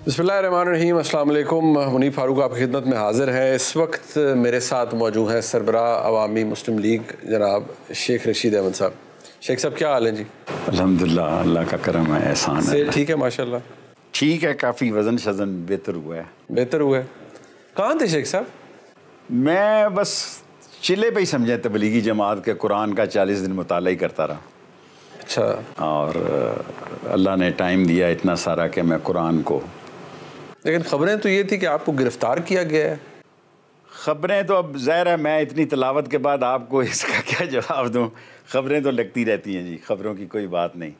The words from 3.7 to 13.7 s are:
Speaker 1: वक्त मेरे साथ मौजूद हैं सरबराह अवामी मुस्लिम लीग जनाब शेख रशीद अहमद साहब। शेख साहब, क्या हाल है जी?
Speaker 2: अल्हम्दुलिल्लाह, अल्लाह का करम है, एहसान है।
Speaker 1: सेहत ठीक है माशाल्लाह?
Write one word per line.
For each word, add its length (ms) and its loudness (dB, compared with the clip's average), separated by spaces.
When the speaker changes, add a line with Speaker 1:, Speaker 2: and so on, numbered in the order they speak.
Speaker 1:
वक्त 420 -2
मेरे 420 2
साथ 340 0
मौजूद 360 2
हैं 100 2
सरबराह 540 2
अवामी 500 2
मुस्लिम 340 -2
लीग 240 2
जनाब 480 0
शेख 320 -2
रशीद 280 2
अहमद 180 2
साहब। 220 -2
शेख 160 -2
साहब, 160 -2
क्या 160 0
हाल 160 2
है 100 0
जी? 100 -8
Speaker 2:
अल्हम्दुलिल्लाह, 720 2
अल्लाह 240 2
का 120 -2
करम 380 2
है, 140 0
एहसान 280 0
है। 60 0
Speaker 1:
सेहत 300 2
ठीक 160 0
है 80 2
माशाल्लाह? 440 -2